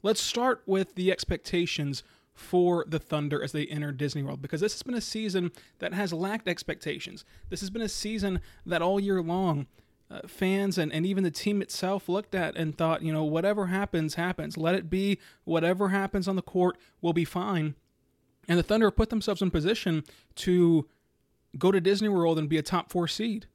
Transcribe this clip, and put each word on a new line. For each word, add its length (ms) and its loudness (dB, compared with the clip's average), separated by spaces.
Let's 160 2
start 440 0
with 300 0
the 160 2
expectations 920 -2
for 520 2
the 140 -4
Thunder 420 -2
as 80 -6
they 160 -4
enter 240 -4
Disney 320 -4
World, 180 -6
because 200 -6
this 140 0
has 100 -12
been 100 -4
a 60 -2
season 500 -2
that 120 -4
has 200 -2
lacked 340 -4
expectations. 800 -8
This 100 -6
has 100 -6
been 120 -4
a 60 -2
season 520 -2
that 160 -2
all 200 2
year 200 0
long, 460 0
uh, 200 -14
fans 500 0
and, 140 0
and 120 0
even 200 2
the 80 2
team 280 0
itself 480 -4
looked 240 -2
at 220 -2
and 240 -4
thought, 240 2
you 100 -2
know, 120 0
"Whatever 420 0
happens, 480 -2
happens. 420 -4
Let 200 2
it 120 -4
be. 300 0
Whatever 460 2
happens 400 0
on 80 0
the 60 -2
court 360 2
will 120 2
be 120 2
fine." 500 -2
And 100 4
the 60 4
Thunder 240 4
have 100 4
put 140 4
themselves 320 0
in 80 2
position 540 0
to 500 6
go 140 4
to 80 4
Disney 280 2
World 300 4
and 100 -2
be 80 2
a 60 0
top 300 -2
four 160 0
seed. 460 -4